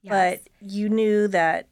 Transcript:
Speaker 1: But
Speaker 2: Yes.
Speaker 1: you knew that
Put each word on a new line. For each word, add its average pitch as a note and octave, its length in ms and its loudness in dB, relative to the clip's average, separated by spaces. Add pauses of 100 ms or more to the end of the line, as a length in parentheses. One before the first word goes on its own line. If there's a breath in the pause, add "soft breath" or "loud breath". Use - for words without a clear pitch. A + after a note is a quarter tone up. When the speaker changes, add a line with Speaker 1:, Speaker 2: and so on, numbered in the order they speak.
Speaker 1:
But F#3+ 360 0
Speaker 2:
Yes. - 20 -20 (200)
Speaker 1:
you G3+ 280 -6
knew G#3+ 400 2
that E3+ 420 0